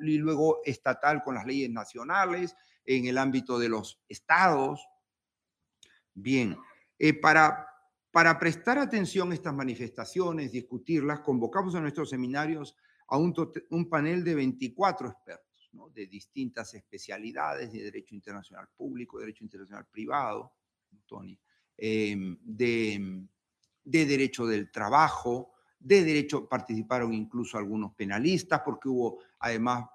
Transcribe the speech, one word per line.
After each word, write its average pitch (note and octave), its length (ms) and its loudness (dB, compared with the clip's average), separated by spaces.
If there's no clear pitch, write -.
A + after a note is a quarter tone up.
y D#3 160 2
luego D#3 460 2
estatal C#3+ 580 0
con C3+ 140 -4
las G#2 100 -8
leyes C3 240 -2
nacionales, F3 880 -4
en B2+ 220 2
el B2+ 100 0
ámbito C3 420 0
de A#2 80 2
los A2 400 -4
estados. D#3 800 2
Bien, A2+ 420 0
eh, D3+ 160 6
para, D3+ 540 6
para E3 300 8
prestar E3+ 400 0
atención F#3+ 520 0
a E3+ 40 -2
estas E3 180 -6
manifestaciones, C3+ 1000 -4
discutirlas, C#3+ 640 -2
convocamos D3+ 560 0
a E3+ 60 -2
nuestros D3 280 -4
seminarios C#3 640 -4
a C3 80 2
un E3+ 160 4
tot-, - 380 -4
un E3 180 0
panel E3 340 0
de E3 120 0
veinticuatro C3 760 -2
expertos, - 640 -20
¿no? A2+ 160 -20
De G#2 180 -14
distintas A2+ 640 -12
especialidades, G#2+ 960 -8
de G#2+ 140 -12
derecho G#2 320 -14
internacional G2 640 -16
público, B2 420 -12
derecho A2 240 -14
internacional G2+ 480 -18
privado, A#2 640 -6
Tony, F#2+ 320 -16
em, G#2 640 -2
de, G#2+ 880 -2
de D#3 220 2
derecho C3+ 420 0
del G#2+ 240 -2
trabajo, B2 800 0
de F#3+ 200 8
derecho, D3 440 2
participaron A#2 640 -2
incluso A2+ 460 -4
algunos G#2 380 -4
penalistas, C#3+ 680 0
porque - 240 -4
hubo B2 360 -2
además A#2 560 0